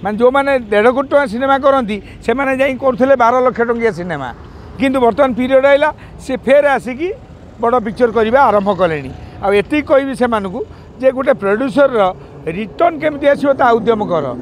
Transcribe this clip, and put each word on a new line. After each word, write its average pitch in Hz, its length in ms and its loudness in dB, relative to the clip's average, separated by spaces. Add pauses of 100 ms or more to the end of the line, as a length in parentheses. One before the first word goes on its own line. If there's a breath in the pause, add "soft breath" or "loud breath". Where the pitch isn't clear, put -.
ମାନେ 208 140 -4
ଯେଉଁମାନେ 269 340 2 (200)
ଦେଢ଼ 208 240 4
କୋଟି 277 140 -2
ଟଙ୍କା 285 180 2
ସିନେମା 269 320 0
କରନ୍ତି, 262 380 0 (260 loud breath)
ସେମାନେ 262 320 -2
ଯାଇ 262 240 0
କରୁଥିଲେ 262 360 2
ବାର 240 180 4 (100)
ଲକ୍ଷ 240 240 0
ଟଙ୍କିଆ 233 240 -2
ସିନେମା। 156 380 -8 (500)
କିନ୍ତୁ 262 200 0
ବର୍ତ୍ତମାନ 240 360 2
ପିରିୟଡ଼ 262 320 2
ଆଇଲା, 285 220 4 (340 loud breath)
ସେ 262 140 -8
ଫେର 285 280 4 (140)
ଆସିକି 254 300 -8 (500)
ବଡ଼ 233 240 0
ପିକ୍ଚର 226 320 -2
କରିବା 226 240 2
ଆରମ୍ଭ 208 300 2 (100)
କଲେଣି। 151 320 -2 (320 loud breath)
ଆଉ 196 80 0
ଏତିକି 208 320 0
କହିବି 277 320 0
ସେମାନଙ୍କୁ 220 460 -4 (380 loud breath)
ଯେ 262 120 2
ଗୋଟେ 262 220 -2
ପ୍ରଡ୍ୟୁସରର 233 680 0 (460 loud breath)
ରିଟର୍ନ 214 520 -4
କେମିତି 285 280 -4
ଆସିବ 277 240 2
ତା 269 240 2
ଉଦ୍ୟମ 226 320 0
କର। 160 180 -2 (160)